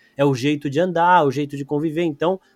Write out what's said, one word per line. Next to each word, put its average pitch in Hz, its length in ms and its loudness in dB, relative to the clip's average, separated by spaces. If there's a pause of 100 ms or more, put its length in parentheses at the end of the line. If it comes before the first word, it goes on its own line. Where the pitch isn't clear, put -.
(180)
é 143 80 2
o 139 80 2
jeito 143 360 -2
de 135 100 -2
andar, 170 460 4
o 139 60 2
jeito 143 240 -6
de 139 80 -8
conviver. 151 400 -4
Então, 165 360 -2 (160)